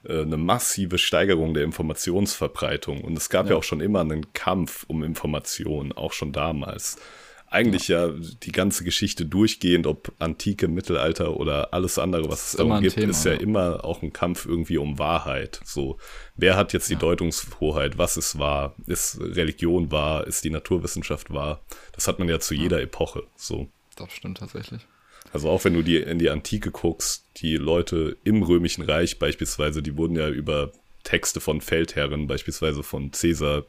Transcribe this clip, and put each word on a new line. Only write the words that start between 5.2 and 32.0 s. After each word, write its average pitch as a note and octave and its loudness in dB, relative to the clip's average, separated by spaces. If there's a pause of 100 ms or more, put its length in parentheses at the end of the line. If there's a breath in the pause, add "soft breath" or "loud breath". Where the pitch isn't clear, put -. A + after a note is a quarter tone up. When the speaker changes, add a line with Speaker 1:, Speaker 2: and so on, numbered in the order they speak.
Speaker 1:
auch - -6
schon D2 -4
damals. D2+ -4 (540 loud breath)
Eigentlich G#2 4
Speaker 2:
Ja. E2+ 4
Speaker 1:
ja D#2 0 (300)
die - -8
ganze F#2+ 2
Geschichte F2 0
durchgehend, F2 4
ob - -4
Antike, E2+ 0
Mittelalter D#2+ 0
oder D2 -2
alles F2+ 0
andere, E2 0
was D2 -4
es - -8
Speaker 2:
Ist - -2
Speaker 1:
darum D#2+ 4
Speaker 2:
immer G#2+ 4
ein G2+ 4
Speaker 1:
gibt, F#2 4
Speaker 2:
Thema, G#2+ 2
Speaker 1:
ist D#2 0
ja F2 4
Speaker 2:
ja. D2 0
Speaker 1:
immer F#2+ 0
auch E2 -6
ein D2+ -6
Kampf F2 -2
irgendwie E2+ 0
um D2 -2
Wahrheit. D2 -2
So, C2+ -4 (400 loud breath)
wer F#2 6
hat G2 4
jetzt - -2
die - 0
Speaker 2:
Ja. D#2+ 0
Speaker 1:
Deutungshoheit? D2+ 0
Was E2+ 2
ist D2+ -4
wahr? C#2+ 0 (100)
Ist - -4
Religion E2+ 0
wahr? D2+ 0
Ist - -4
die D#2 -2
Naturwissenschaft E2+ -4
wahr? D2 -4 (320 loud breath)
Das - -4
hat F#2 -2
man F2 2
ja D#2+ 2
zu - -4
Speaker 2:
Ja. D2 0
Speaker 1:
jeder E2+ 2
Epoche, - -4 (120)
so. D2 -6 (280)
Speaker 2:
Das - -16
stimmt F#2+ -10
tatsächlich. - -12 (520 loud breath)
Speaker 1:
Also D#2 -2
auch F2 2
wenn F#2 6
du E2+ 4
die, E2 4
in E2 0
die E2 4
Antike D#2 -2
guckst, - -2 (120)
die D#2 0
Leute D#2+ 0
im G#2 4
Römischen E2+ 4
Reich D#2 2
beispielsweise, D2+ -2
die D2 -4
wurden E2 0
ja D#2 0
über D2 -2 (320)
Texte - 0
von D#2 0
Feldherren, D2+ 0